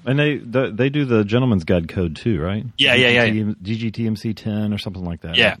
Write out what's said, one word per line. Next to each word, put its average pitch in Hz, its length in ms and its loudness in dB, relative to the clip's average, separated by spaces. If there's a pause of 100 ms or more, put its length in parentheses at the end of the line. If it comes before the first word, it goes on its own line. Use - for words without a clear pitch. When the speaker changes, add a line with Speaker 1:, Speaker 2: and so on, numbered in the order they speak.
Speaker 1:
And 131 120 0
they, 147 200 2
the, 120 340 -2
they 120 180 0
do 143 160 0
the 113 200 4
Gentleman's 107 400 2
Guide 85 240 2
code 87 260 -2
too, 107 260 -2
right? 98 240 -4 (120)
Speaker 2:
Yeah, 139 180 4
yeah, 123 140 4
yeah, 120 160 4
yeah. 107 360 0
Speaker 1:
G 107 160 -4
G 113 140 -4
T 113 160 -4
M 110 80 0
C 110 180 -6
ten 104 400 -4
or 101 40 -2
something 92 280 -8
like 85 160 -6
that. 82 140 -10
Speaker 2:
Yeah. 107 240 2